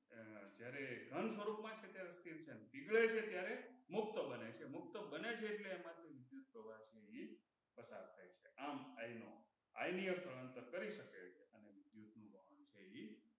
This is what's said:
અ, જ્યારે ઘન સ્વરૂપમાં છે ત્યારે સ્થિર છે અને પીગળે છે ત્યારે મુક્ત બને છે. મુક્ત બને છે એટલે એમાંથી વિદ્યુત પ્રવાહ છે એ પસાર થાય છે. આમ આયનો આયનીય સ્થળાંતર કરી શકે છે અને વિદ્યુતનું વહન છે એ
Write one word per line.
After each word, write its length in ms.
અ, 360
જ્યારે 540
ઘન 180
સ્વરૂપમાં 520
છે 100
ત્યારે 200
સ્થિર 320
છે 80
અને 120
પીગળે 440
છે 140
ત્યારે 420
મુક્ત 300
બને 320
છે. 140
મુક્ત 320
બને 380
છે 180
એટલે 160
એમાંથી 380
વિદ્યુત 440
પ્રવાહ 260
છે 220
એ 360
પસાર 400
થાય 120
છે. 280
આમ 440
આયનો 440
આયનીય 400
સ્થળાંતર 460
કરી 300
શકે 400
છે 200
અને 200
વિદ્યુતનું 600
વહન 340
છે 140
એ 340